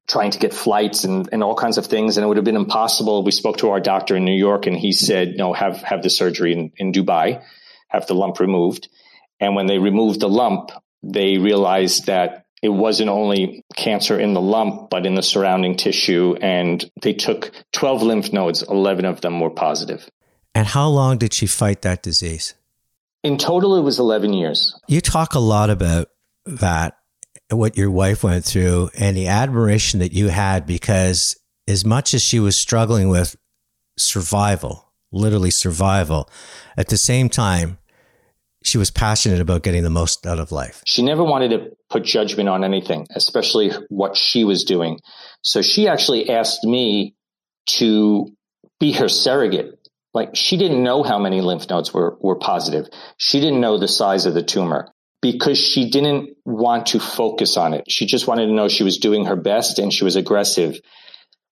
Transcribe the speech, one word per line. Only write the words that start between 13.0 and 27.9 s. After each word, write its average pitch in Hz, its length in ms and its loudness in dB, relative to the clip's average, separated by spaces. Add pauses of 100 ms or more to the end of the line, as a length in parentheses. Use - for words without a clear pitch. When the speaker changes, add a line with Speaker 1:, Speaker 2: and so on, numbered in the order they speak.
Speaker 1:
only 101 560 -2 (100)
cancer 104 440 -2
in 104 160 2
the 90 60 0
lump, 101 500 0
but 92 160 -2
in 95 80 0
the 95 80 0
surrounding 92 520 2
tissue. 90 640 0
And 90 500 -2 (120)
they 107 120 0
took - 380 -4 (200)
twelve 135 320 0
lymph 110 280 0
nodes, 92 320 0
eleven 98 420 0
of 87 160 -4
them 85 180 -4
were 82 100 0
positive. 78 580 -4 (460)
Speaker 2:
And 110 140 0
how 139 200 0
long 135 300 2
did 113 160 0
she - 140 -2
fight 101 340 0
that 90 220 -2
disease? 82 500 -6 (720)
Speaker 1:
In 143 140 0
total, 180 380 2
it 175 60 4
was 131 180 0
eleven 107 320 2
years. 85 560 -2
Speaker 2:
You 151 140 2
talk 160 320 0
a 139 60 2
lot 107 300 4
about 85 400 0 (360)
that, 87 520 -2 (520)
what 110 280 0
your 98 120 2
wife 95 340 2